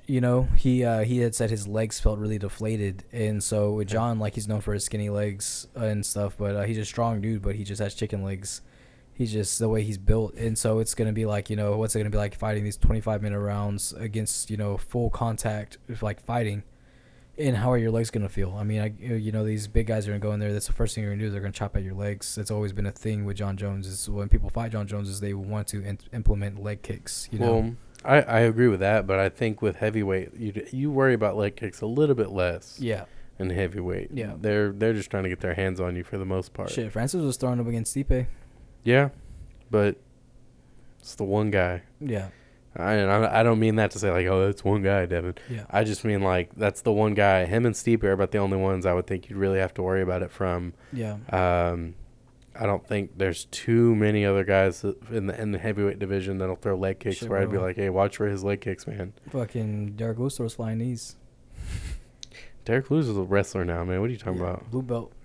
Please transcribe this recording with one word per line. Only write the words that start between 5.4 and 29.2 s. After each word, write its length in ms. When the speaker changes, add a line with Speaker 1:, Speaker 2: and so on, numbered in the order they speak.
Speaker 1:
and 320
stuff, 320
but, 160
uh, 80
he's 160
a 60
strong 360
dude, 220
but 140
he 80
just 180
has 120
chicken 280
legs. 380
He's 200
just 260
the 100
way 140
he's 160
built. 360
And 220
so 220
it's 160
gonna 180
be 140
like, 240
you 60
know, 200
what's 180
it 40
gonna 120
be 60
like 200
fighting 280
these 140
twenty-five 440
minute 180
rounds 520
against, 580
you 60
know, 220
full 320
contact, 680
if, 140
like, 220
fighting? 380
And 180
how 160
are 60
your 120
legs 200
gonna 180
feel? 280
I 80
mean, 160
I, 60
you 340
know, 120
these 220
big 220
guys 180
are 40
gonna 100
go 120
in 80
there. 120
That's 160
the 40
first 220
thing 100
you're 80
gonna 120
do. 60
They're 100
gonna 120
chop 240
at 60
your 120
legs. 400
That's 160
always 220
been 140
a 60
thing 320
with 120
Jon 200
Jones, 300
is 220
when 200
people 200
fight 240
Jon 140
Jones 220
is 120
they 140
want 340
to 140
in-, 160
implement 500
leg 200
kicks, 500
you 80
know? 120
Speaker 2:
Well, 220
I, 200
I 180
agree 280
with 120
that, 260
but 120
I 100